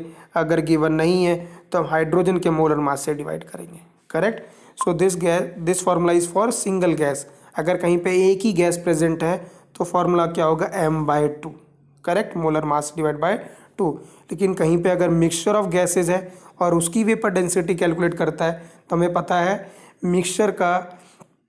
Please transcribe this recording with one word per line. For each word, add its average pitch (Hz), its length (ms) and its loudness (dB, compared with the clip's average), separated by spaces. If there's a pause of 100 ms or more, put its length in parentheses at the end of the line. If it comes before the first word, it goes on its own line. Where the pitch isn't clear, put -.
(360)
अगर 160 240 2
गिवन 156 320 2
नहीं 175 320 2
है 175 120 2 (360)
तो 180 60 0
हम 160 120 0
हाइड्रोजन 165 480 2
के 180 120 0
मोलर 156 260 2
मास 143 240 -2
से 151 140 -4
डिवाइड 156 300 -8
करेंगे। - 360 -18 (300)
करेक्ट? 196 320 -2 (420)
So 185 80 2
this 175 240 2
gas, 175 260 0 (240)
this 180 200 0
formula 175 340 2
is 170 60 -4
for 196 260 0
single 180 480 0
gas। 143 240 -2 (320)
अगर 170 200 0
कहीं 175 220 2
पे 180 120 -2 (200)
एक 190 140 0
ही 226 80 2
गैस 170 260 2
प्रेजेंट 165 440 0
है 170 140 0 (400)
तो 180 80 -4
फॉर्मूला 175 420 2
क्या 170 180 -2
होगा? 160 260 0 (120)
M 156 280 0
by 147 100 2 (240)
two। 160 80 -12 (520)
करेक्ट? 185 320 -2
Molar 156 260 0 (100)
mass 147 260 -2
divide 151 240 -2
by 175 100 0 (480)
two। 165 120 0 (380)
लेकिन 185 240 -2
कहीं 170 280 0
पे 185 80 2
अगर 175 200 2 (100)
mixture 165 400 0
of 190 140 -2
gases 180 360 0
है 185 220 -2 (280)
और 175 140 2
उसकी 170 300 0
वेपर 220 260 0
डेंसिटी 180 440 0
कैलकुलेट 170 400 0
करता 160 300 -2
है, 165 180 -4 (280)
तो 175 60 0
हमें 175 160 2
पता 175 280 0
है 196 320 -2 (320)
मिक्सचर 180 460 0
का 180 500 -2 (480)